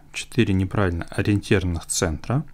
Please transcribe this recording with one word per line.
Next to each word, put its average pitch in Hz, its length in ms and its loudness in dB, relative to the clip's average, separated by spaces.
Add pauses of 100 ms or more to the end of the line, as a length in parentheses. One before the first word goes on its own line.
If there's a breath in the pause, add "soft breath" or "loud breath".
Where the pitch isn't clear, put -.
(120)
четыре 101 420 0
неправильно 95 560 0
ориентированных 95 800 0
центра, 101 680 -2